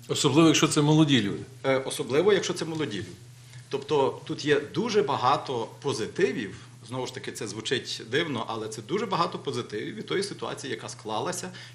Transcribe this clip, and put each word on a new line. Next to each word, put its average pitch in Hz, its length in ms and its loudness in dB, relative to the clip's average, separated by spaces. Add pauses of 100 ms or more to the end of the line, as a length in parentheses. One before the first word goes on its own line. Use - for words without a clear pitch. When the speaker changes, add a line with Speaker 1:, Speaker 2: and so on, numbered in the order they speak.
Speaker 1:
Особливо, 147 400 6
якщо 151 200 6
це 156 140 2
молоді 147 400 6
люди. 95 220 -2 (200)
Speaker 2:
Е, 135 140 2
особливо, 147 560 2
якщо 180 200 2
це 170 120 -6
молоді 156 320 -4
люди. - 120 -8 (600)
Тобто 135 560 0
тут 156 200 -6
є 143 140 6
дуже 208 440 0
багато 131 640 2 (140)
позитивів, 113 720 -2 (320)
знову 127 200 -6
ж - 60 -10
таки, - 180 -10
це - 160 -8
звучить 110 540 -4 (100)
дивно, 139 360 -2
але 110 200 -6
це 110 140 -10
дуже 170 240 -4
багато 180 340 -2
позитивів 123 560 -6
від - 100 -10
тої - 180 -2
ситуації, 123 480 -8
яка 110 180 -8
склалася 151 640 -6 (240)